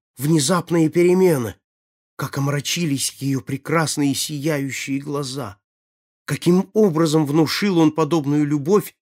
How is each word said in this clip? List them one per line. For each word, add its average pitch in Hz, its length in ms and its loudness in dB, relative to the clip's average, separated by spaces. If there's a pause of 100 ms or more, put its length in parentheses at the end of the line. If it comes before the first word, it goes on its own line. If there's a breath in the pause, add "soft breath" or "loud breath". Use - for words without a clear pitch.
(160)
внезапная 160 720 2
перемена, 175 680 2 (600)
как - 220 -6
омрачились 143 760 -2
ее 135 260 -4
прекрасные 143 760 -2
сияющие 139 840 -4
глаза! 139 600 -8 (640)
Каким 175 480 0
образом 160 520 2
внушил 165 540 0
он 156 140 4
подобную 151 520 0
любовь 151 580 0